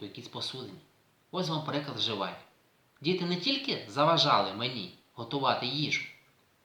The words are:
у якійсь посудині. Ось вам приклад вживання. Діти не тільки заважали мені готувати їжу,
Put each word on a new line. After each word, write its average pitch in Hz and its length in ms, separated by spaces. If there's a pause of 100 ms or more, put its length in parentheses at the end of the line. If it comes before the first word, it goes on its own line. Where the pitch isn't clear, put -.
у 107 40
якійсь 110 240
посудині. 113 520 (500)
Ось 170 180
вам 156 160
приклад 143 320
вживання. 98 400 (680)
Діти 180 200
не 175 120
тільки 269 520
заважали 135 640
мені 113 460 (160)
готувати 120 520
їжу, 139 380 (600)